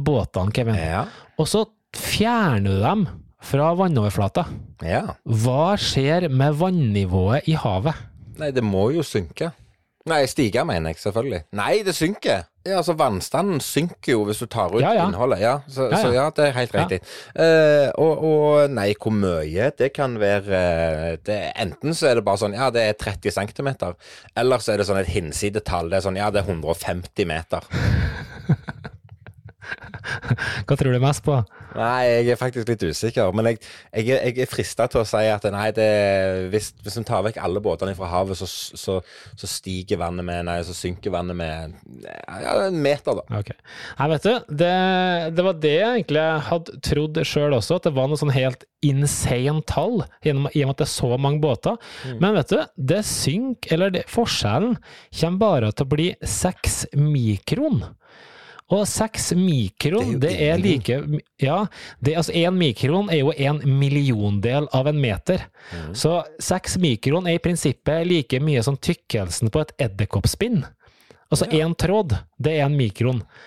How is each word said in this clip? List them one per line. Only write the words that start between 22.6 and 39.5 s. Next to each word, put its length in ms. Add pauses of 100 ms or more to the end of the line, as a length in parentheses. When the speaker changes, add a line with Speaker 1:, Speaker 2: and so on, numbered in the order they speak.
Speaker 2:
det 160
er 80
tretti 380
centimeter, 600 (420)
eller 220
så 140
er 60
det 80
sånn 160
et 80
hinsidetall, 800
det 80
er 80
sånn, 100
ja, 140
det 140
er 80
hundre 180
og 80
femti 480
meter. 400
Speaker 1:
<laughs> 60 (3000)
Hva 100
tror 160
du 80
mest 240
på? 120 (360)
Speaker 2:
Nei, 320
jeg 300
er 20
faktisk 320
litt 160
usikker, 480
men 160
jeg, 120 (340)
jeg 160
er, 160
jeg 160
er 80
fristet 420
til 80
å 60
si 140 (100)
at 140 (100)
nei, 180
det, 140 (640)
hvis, 220 (100)
hvis 160
en 100
tar 160
vekk 160
alle 240
båtene 320
fra 140
havet, 260
så, 120
så, 480 (420)
så 100
stiger 540